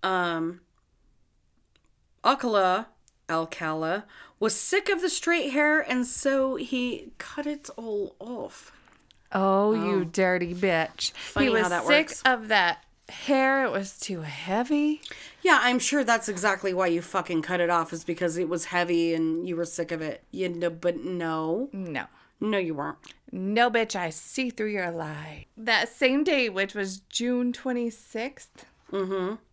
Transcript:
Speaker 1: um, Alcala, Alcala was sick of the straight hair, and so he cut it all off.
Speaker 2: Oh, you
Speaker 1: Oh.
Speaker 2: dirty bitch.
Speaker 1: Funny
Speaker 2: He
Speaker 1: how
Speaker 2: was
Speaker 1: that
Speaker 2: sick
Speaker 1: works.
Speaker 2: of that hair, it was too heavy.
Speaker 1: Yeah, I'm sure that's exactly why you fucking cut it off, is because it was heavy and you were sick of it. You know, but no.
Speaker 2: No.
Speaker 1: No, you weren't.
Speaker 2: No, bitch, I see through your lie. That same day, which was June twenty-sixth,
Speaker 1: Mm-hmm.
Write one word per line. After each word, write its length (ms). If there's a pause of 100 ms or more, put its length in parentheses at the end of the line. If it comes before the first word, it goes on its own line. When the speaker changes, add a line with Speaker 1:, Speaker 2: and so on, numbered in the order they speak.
Speaker 1:
um, 560 (1600)
Alcala, 640 (420)
Alcala 760 (340)
was 160
sick 340
of 120
the 100
straight 400
hair, 300
and 260
so 480
he 640
cut 300
it 280
all 440
off. 500 (600)
Speaker 2:
Oh, 420
you 280
Speaker 1:
Oh. 20
Speaker 2:
dirty 500
bitch. 580
Speaker 1:
Funny 340
Speaker 2:
He 80
Speaker 1:
how 40
Speaker 2:
was 120
Speaker 1:
that 160
Speaker 2:
sick 220
Speaker 1:
works. 160
Speaker 2:
of 240
that 360 (240)
hair, 560
it 80
was 260
too 240
heavy. 760 (420)
Speaker 1:
Yeah, 200
I'm 160
sure 260
that's 240
exactly 440
why 160
you 140
fucking 400
cut 180
it 100
off, 220
is 120
because 340
it 100
was 180
heavy 480
and 340
you 80
were 80
sick 280
of 80
it. 300
You 180
know, 220
but 340
no. 680
Speaker 2:
No. 340 (340)
Speaker 1:
No, 180
you 160
weren't. 240 (320)
Speaker 2:
No, 400
bitch, 240
I 160
see 400
through 220
your 180
lie. 560 (100)
That 320
same 360
day, 240
which 260
was 240 (100)
June 440
twenty-sixth, 1120 (260)
Speaker 1:
Mm-hmm. 440 (160)